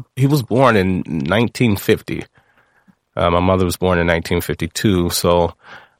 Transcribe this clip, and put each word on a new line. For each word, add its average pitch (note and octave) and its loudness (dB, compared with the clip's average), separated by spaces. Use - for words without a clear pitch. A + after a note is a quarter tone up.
he C3 2
was C#3+ 2
born A#2+ 2
in F#2 0
nineteen G2 0
fifty. D#2+ -2
Uh, F2 0
my F2 2
mother F#2 2
was F2 -2
born F2+ 0
in F2 0
nineteen E2+ -2
fifty-two, F2 -2
so, F2 0